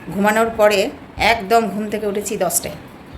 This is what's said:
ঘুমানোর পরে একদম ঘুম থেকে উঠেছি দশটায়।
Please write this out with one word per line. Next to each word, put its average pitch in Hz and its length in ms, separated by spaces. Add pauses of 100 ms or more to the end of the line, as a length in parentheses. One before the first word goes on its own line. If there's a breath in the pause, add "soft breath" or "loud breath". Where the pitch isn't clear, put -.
(140)
ঘুমানোর 214 360 (100)
পরে 208 200 (380)
একদম 226 440 (120)
ঘুম 208 200
থেকে 214 180
উঠেছি 202 260
দশটায়। - 400 (400)